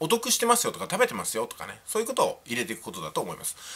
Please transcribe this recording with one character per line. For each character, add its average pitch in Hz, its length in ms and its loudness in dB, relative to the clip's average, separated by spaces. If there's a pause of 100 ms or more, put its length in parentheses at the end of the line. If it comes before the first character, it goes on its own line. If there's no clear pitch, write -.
お 160 60 -2
得 233 240 2
し - 60 4
て 233 80 2
ま 233 100 8
す 233 100 2
よ 107 60 2
と - 80 -10
か 95 100 -4
食 185 120 0
べ 247 60 6
て - 60 -4
ま 90 120 -4
す - 100 -2
よ 113 100 0
と - 120 -14
か 92 100 -10
ね、 101 180 -12
そ - 140 -2
う - 20 2
い 226 40 0
う - 20 -6
こ 262 60 -4
と - 100 4
を - 220 0
入 120 100 -4
れ 123 80 0
て 107 80 -4
い 110 60 -6
く - 40 -16
こ 92 120 -10
と 90 80 -8
だ 76 100 -6
と - 80 0
思 85 140 -4
い 78 40 -10
ま - 60 -14
す。 - 140 -6 (180)